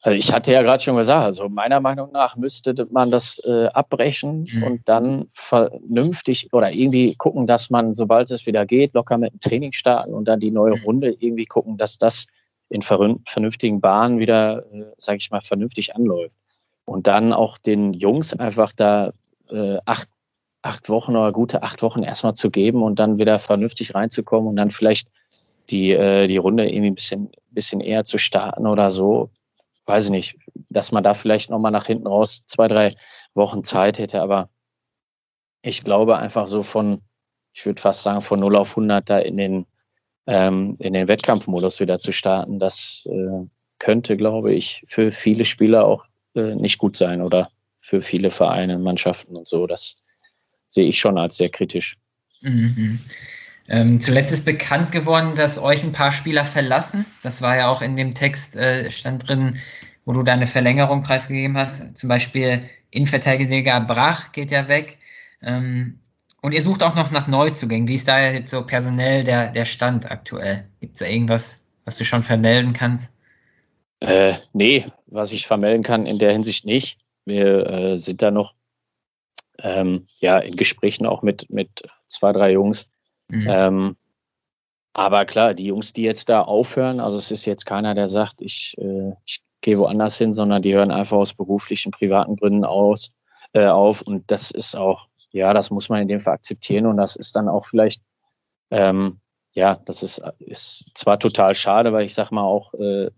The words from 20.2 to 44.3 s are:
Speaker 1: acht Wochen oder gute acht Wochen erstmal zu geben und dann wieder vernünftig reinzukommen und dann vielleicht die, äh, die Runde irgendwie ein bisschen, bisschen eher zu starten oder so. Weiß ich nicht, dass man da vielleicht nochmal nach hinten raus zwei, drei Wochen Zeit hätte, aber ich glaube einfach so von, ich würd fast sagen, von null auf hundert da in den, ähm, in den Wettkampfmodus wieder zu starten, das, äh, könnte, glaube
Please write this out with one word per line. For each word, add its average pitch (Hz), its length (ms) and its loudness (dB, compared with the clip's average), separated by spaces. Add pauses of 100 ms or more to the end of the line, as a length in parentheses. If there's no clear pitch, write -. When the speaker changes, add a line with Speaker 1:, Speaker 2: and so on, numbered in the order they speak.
Speaker 1:
acht - 260 -10
Wochen 117 260 0
oder 107 160 2
gute 117 320 -2
acht - 180 -10
Wochen 113 220 -2
erstmal - 300 -4
zu - 180 -2
geben 113 320 2
und 104 160 -2
dann 107 200 2
wieder 107 200 4
vernünftig 104 560 -4
reinzukommen 110 540 -2
und 104 80 -2
dann 101 140 2
vielleicht 107 360 0 (640)
die, 95 220 0
äh, 98 360 4
die 95 100 2
Runde 104 320 2
irgendwie 104 220 0
ein 95 40 -2
bisschen, 101 340 -8 (220)
bisschen 107 280 -6
eher 107 240 -2
zu - 140 -6
starten 101 500 -2
oder 104 240 4
so. 101 380 2 (560)
Weiß 104 200 2
ich 101 60 -2
nicht, 92 260 -4 (320)
dass - 240 -2
man 104 100 2
da 101 100 6
vielleicht 107 360 0
nochmal 110 220 -2
nach 104 140 -2
hinten 113 220 -4
raus 104 380 0
zwei, 113 240 2
drei 107 260 2 (380)
Wochen 101 320 0
Zeit 98 340 2
hätte, 101 220 -4
aber 98 260 0 (1120)
ich - 220 -8
glaube 107 340 4
einfach 104 300 -2
so 104 160 -2
von, 104 380 -2 (520)
ich - 120 -14
würd 101 160 -4
fast 98 220 2
sagen, 101 180 -2
von 101 180 0
null 101 160 4
auf 101 220 2
hundert 104 320 0
da 101 100 2
in 87 160 -2
den, 95 300 -2 (600)
ähm, 95 540 0
in 95 140 -4
den 92 160 0
Wettkampfmodus 98 720 0
wieder 90 180 0
zu 98 140 -6
starten, 98 460 -2
das, - 520 -6
äh, 95 340 -4 (340)
könnte, 110 360 2
glaube 107 380 0